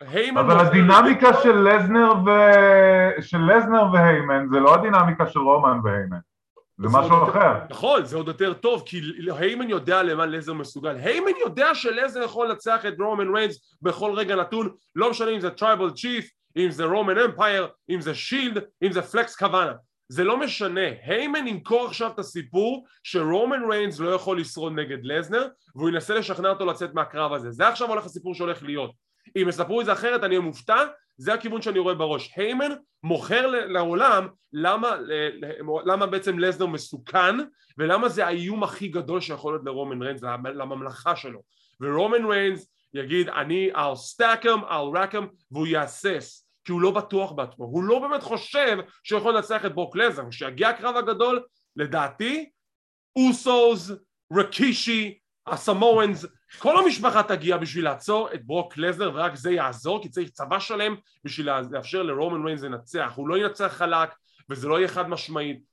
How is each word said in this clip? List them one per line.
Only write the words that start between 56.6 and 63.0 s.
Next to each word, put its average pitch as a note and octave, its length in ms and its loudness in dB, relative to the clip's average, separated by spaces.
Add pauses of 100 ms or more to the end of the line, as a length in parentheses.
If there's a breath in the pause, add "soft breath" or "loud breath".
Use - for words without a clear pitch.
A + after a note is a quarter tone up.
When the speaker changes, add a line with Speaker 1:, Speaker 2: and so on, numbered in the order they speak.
Speaker 1:
המשפחה A#3 440 2
תגיע F3 340 -2
בשביל E3 280 -6
לעצור G#3 500 -2
את A#2+ 120 -14
ברוק E3+ 300 -6
לזנר, F3 380 -4
ורק D#3+ 200 -4
זה C#3 160 -6
יעזור, D3+ 520 -4
כי F3 60 -14
צריך E3+ 220 -8
צבא C#3+ 280 -6
שלם G#3 360 -4 (300)
בשביל D3 220 -8
לה-, C#3 140 -2 (100)
לאפשר C#3+ 320 -8
לרומן D#3 440 -4
ריינס D3+ 160 -8
לנצח. B2+ 540 -8